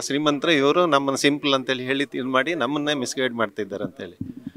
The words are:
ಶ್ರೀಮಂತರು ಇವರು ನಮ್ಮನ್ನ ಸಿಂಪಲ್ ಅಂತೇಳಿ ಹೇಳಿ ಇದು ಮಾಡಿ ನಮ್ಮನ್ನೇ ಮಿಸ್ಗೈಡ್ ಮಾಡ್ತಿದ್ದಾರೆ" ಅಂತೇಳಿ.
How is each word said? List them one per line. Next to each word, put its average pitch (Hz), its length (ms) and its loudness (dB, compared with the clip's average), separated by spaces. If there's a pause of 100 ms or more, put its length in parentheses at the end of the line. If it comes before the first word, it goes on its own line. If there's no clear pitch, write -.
ಶ್ರೀಮಂತರು 147 500 0
ಇವರು 151 340 4
ನಮ್ಮನ್ನ 139 300 2
ಸಿಂಪಲ್ 143 380 2
ಅಂತೇಳಿ 127 300 -2
ಹೇಳಿ 135 200 -2 (100)
ಇದು 131 120 -4
ಮಾಡಿ 131 280 0
ನಮ್ಮನ್ನೇ 147 400 -2
ಮಿಸ್ಗೈಡ್ 127 400 -2
ಮಾಡ್ತಿದ್ದಾರೆ" 104 500 -4
ಅಂತೇಳಿ. 92 320 -12 (400)